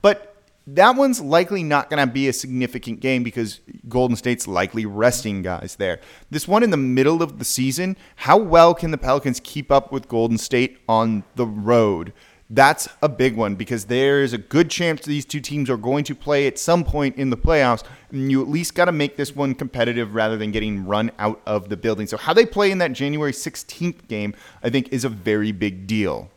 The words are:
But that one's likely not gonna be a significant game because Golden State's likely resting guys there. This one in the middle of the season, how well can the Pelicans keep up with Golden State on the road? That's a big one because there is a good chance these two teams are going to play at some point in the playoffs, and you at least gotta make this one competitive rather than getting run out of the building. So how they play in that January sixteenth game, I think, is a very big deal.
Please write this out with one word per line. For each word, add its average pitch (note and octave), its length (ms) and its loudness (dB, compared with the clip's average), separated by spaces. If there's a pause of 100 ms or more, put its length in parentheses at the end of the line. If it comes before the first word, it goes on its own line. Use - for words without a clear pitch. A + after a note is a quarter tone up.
But - 340 2 (300)
that F#3+ 300 4
one's C4 240 2
likely F3 440 0
not D3 260 0
gonna D3 180 2
be C3+ 200 0
a B2 60 0
significant B2+ 680 -6
game B2+ 240 0
because A2+ 360 -4 (300)
Golden B2 260 2
State's A#2+ 320 -4
likely G2 380 -2
resting G#2+ 560 0
guys F2+ 360 -8
there. F2+ 220 -4 (300)
This D3 180 -6
one G#3+ 160 4
in A3+ 60 2
the E3 80 2
middle C3+ 440 2
of D3 180 -4
the C3 60 -8
season, D3 520 -2 (200)
how D#3 200 4
well E3+ 360 8
can E3+ 180 -4
the D3 60 -4
Pelicans C3 460 0
keep - 280 -6
up C#3 200 4
with C3+ 160 -6
Golden A2+ 300 0
State B2+ 400 0 (100)
on A2 360 2 (120)
the A#2+ 120 -2
road? G#2 680 0 (360)
That's C3+ 380 4 (140)
a D3+ 80 2
big C3 260 0
one G#2 200 -2
because G#2 300 -6
there C3+ 360 2
is B2+ 100 0
a A#2+ 60 -6
good D#3 320 2
chance E3 320 -2
these D3 240 -6
two D3+ 140 -6
teams C#3 320 -4
are A#2+ 60 0
going C3 260 -2
to D3 100 -6
play C#3+ 320 0
at - 140 -2
some E3+ 240 2
point C#3+ 320 -2
in C3+ 160 -2
the A#2 60 -2
playoffs, C3+ 460 2 (280)
and C3+ 180 -4
you C3+ 120 2
at C3 60 -4
least D#3+ 280 -4
gotta F3 160 4
make C#3+ 260 -2
this C#3 180 -6
one C#3 200 -2
competitive A#2 580 -4
rather A2 240 0
than G#2+ 140 -4
getting G#2 340 -4
run G#2+ 320 0
out G#2+ 300 -4
of G2+ 220 -4
the G2+ 80 -6
building. G#2+ 280 -2
So G#2+ 100 -8
how - 160 -4
they A3+ 140 6
play G3+ 240 0
in F#3+ 80 0
that E3 160 0
January C#3+ 400 -4
sixteenth - 760 -8
game, G#2 280 -6 (260)
I A#2 80 -2
think, B2+ 220 -2
is B2+ 120 -4
a C3 60 -2
very G#2+ 420 -2
big F#2+ 360 -6
deal. F#2+ 500 -4